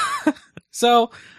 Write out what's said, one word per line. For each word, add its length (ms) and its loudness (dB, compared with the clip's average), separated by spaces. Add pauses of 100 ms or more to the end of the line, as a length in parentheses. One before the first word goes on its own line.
(260)
<laughs> 80 0 (380)
So, 380 2 (280)